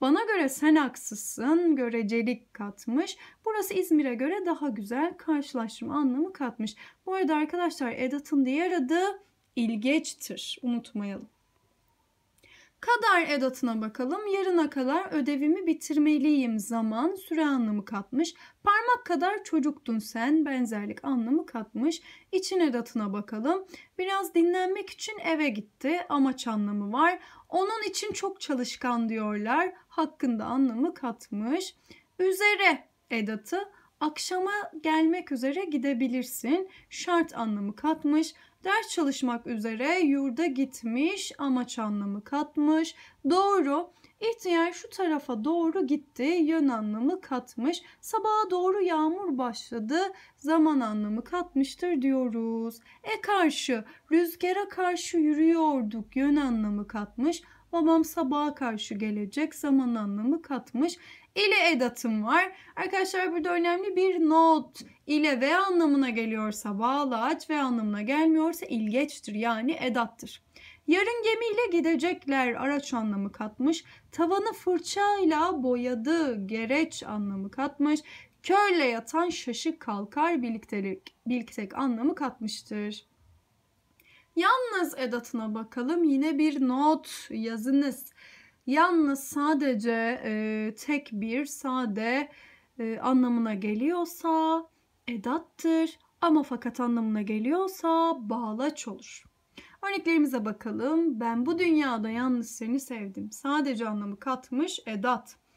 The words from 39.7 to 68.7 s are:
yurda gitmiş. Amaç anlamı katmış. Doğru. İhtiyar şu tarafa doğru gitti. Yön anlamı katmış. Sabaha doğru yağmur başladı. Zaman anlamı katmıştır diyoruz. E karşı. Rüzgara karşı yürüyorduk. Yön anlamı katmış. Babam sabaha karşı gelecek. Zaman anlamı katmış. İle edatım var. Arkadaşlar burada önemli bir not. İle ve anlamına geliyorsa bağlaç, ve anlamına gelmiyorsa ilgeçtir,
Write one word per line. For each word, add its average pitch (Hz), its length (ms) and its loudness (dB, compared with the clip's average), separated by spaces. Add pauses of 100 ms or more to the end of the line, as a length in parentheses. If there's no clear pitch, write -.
yurda 277 460 2
gitmiş. 269 920 -2
Amaç 254 420 -2
anlamı 208 440 -4
katmış. 311 720 0 (340)
Doğru. 349 600 4 (420)
İhtiyar 349 400 2
şu - 180 -16
tarafa 294 540 -2
doğru 330 440 0
gitti. 285 360 -2
Yön 320 440 2
anlamı 233 540 0
katmış. 254 600 -4 (200)
Sabaha 427 500 0
doğru 370 300 2
yağmur 339 560 0
başladı. 240 600 -4 (380)
Zaman 311 420 4
anlamı 214 440 -2
katmıştır 349 800 -2
diyoruz. 226 800 -2 (240)
E 427 180 -6
karşı. 302 640 0 (260)
Rüzgara 359 580 2
karşı 359 480 -2
yürüyorduk. 302 1000 2
Yön 277 200 4
anlamı 214 520 0
katmış. 233 540 -4 (300)
Babam 330 340 4
sabaha 294 500 0
karşı 226 400 -4
gelecek. 208 600 -4
Zaman 269 400 2
anlamı 220 460 -2
katmış. 277 560 -4 (380)
İle 392 360 4
edatım 240 540 -2
var. 349 260 2 (240)
Arkadaşlar 370 560 -2
burada 339 220 -2
önemli 349 420 0
bir 359 340 4
not. 320 520 4 (260)
İle 294 340 2
ve 285 140 4
anlamına 330 540 4
geliyorsa 220 720 -2
bağlaç, 262 680 0
ve 302 100 0
anlamına 226 420 0
gelmiyorsa 311 640 2
ilgeçtir, 226 720 -2